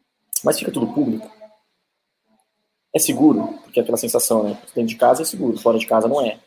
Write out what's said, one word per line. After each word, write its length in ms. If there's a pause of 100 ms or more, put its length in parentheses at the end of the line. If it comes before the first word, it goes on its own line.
(440)
"Mas 160
fica 140
tudo 140
público? 380 (1700)
É 60
seguro?" 480 (160)
Porque 160
é 40
aquela 140
sensação, 460
né? 180 (140)
Dentro 140
de 80
casa 240
é 40
seguro, 320
fora 220
de 80
casa 220
não 100
é. 260